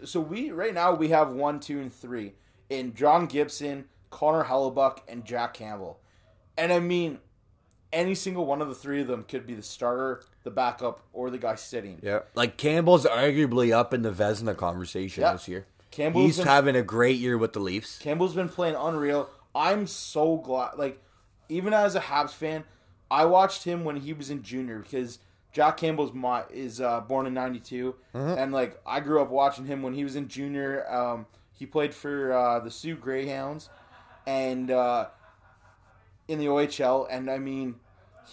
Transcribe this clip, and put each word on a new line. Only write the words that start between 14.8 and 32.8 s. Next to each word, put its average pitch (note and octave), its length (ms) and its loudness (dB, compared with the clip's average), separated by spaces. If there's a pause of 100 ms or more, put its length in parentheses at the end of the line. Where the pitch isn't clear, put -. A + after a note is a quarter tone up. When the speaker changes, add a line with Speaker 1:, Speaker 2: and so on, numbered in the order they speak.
Speaker 1:
Yeah. E3 120 6
Speaker 2:
this - 140 -10
year. F#2 180 -8 (260)
Speaker 1:
Campbell's E3 340 2
Speaker 2:
He's E3 140 6
Speaker 1:
been F3 80 2
Speaker 2:
having C#3 280 8
a B2+ 60 6
great A#2+ 360 4
year B2 200 0
with A2 160 0
the G#2+ 60 -4
Leafs. G2 400 -4
Speaker 1:
Campbell's D#3+ 340 -2
been F3 160 -2
playing E3 260 -2
unreal. D3 540 -2 (260)
I'm F#3 300 2
so D#3+ 520 0
glad, C3 400 -4
like, C#3 220 -4 (500)
even F#3 240 -2
as G#3 220 4
a F#3+ 40 2
Habs C#3+ 320 -2
fan, D#3 320 -6 (480)
I D3 140 6
watched F#3 400 6
him F3 180 -4
when D3 140 -4
he C#3 140 -8
was D3 200 -10
in C#3+ 100 -6
junior A#2 380 -8
because A#2+ 400 -6 (320)
Jack D3+ 260 4
Campbell's D3+ 360 0
my, B2 360 -2
is, A#2+ 320 -10
uh, A#2+ 200 0
born C3 260 -2
in B2+ 80 -6
ninety-two, B2+ 580 -6 (220)
Speaker 2:
Mm-hmm. C3+ 240 -2
Speaker 1:
and, C3+ 120 -2
like, B2+ 360 -2
I C#3 140 -2
grew D3 200 4
up C3+ 80 2
watching C3+ 380 2
him C#3 160 -6
when B2+ 100 -4
he C#3+ 100 -4
was C#3 120 -6
in C#3+ 140 -6
junior. C#3 600 -4
Um, A#2+ 360 -2 (240)
he - 160 -14
played D3 260 0
for, C#3 400 -2
uh, A#2+ 260 4
the A2+ 120 -8
Sioux D#3+ 240 -8